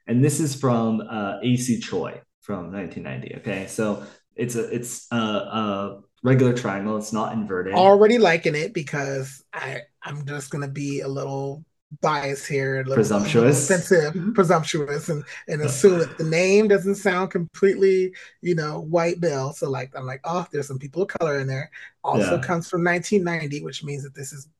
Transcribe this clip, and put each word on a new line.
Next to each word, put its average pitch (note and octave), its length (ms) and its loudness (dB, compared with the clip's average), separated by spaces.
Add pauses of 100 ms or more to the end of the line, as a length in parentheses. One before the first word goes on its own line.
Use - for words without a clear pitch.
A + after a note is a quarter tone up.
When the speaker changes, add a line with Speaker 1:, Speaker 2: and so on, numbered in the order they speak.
Speaker 1:
and B2 160 4
this D3 160 2
is C#3+ 160 -2
from, A2+ 540 0
uh, G#2 320 -6
A B2 160 2
C A#2 220 0
Choi - 420 -6 (200)
from F2+ 300 -10
nineteen F2 320 -10
ninety. C2 340 -10
Okay, F#2+ 300 -8
so G#2 360 -2 (320)
it's A#2+ 200 -4
a, A2+ 140 -2
it's - 420 -8
a, B2 60 -4
a G#2 840 -4 (220)
regular B2+ 300 4
triangle. G#2 440 -4
It's G#2 160 -8
not A2 200 -4
inverted. F#2+ 400 -4
Speaker 2:
Already G3+ 440 8
liking E3 380 4
it D#3 180 -4
because C#3 680 -6 (100)
I, C3+ 280 -10 (220)
I'm C#3+ 220 -10
just C#3+ 260 -10
gonna C#3+ 160 -6
be C#3 320 -6
a C#3 80 -6
little C#3 560 -8 (380)
biased C#3 460 -2
here, C3+ 340 -2
a - 20 -2
little, C3 120 -2
Speaker 1:
Presumptuous. G#2 400 2
Speaker 2:
a A#2 40 8
little A#2+ 120 8
offensive, E3 640 4
Speaker 1:
Mm-hmm. F#3+ 200 -2
Speaker 2:
presumptuous, D#3+ 760 2
and, D3 160 -4 (240)
and D#3 140 -4
Speaker 1:
Yeah. D3 60 0
Speaker 2:
assume F3 320 6
that - 180 -2
the E3 80 -4
name F#3 420 4
doesn't G3 280 4
sound F#3+ 360 0
completely, F#3+ 800 2 (300)
you F3 120 0
know, D#3 280 -4
white E3+ 400 0
male. C#3+ 320 -2
So, D3+ 160 -6
like, C3 260 -6
I'm C3+ 100 -10
like, C3 200 -10
"Oh, F3 260 -4
there's C#3 160 -4
some C3 100 -10
people D3 260 -6
of G3+ 40 -6
color D3 320 -2
in C3+ 80 -4
there." C3+ 240 -6 (320)
Also - 320 0
Speaker 1:
Yeah. E3 60 -2
Speaker 2:
comes E3+ 280 -4
from F3 140 -2
nineteen F3 400 2
ninety, D#3 380 -4
which D3+ 200 -12
means C#3+ 220 -8
that C3+ 100 -16
this C#3+ 200 -14
is C#3 160 -18 (100)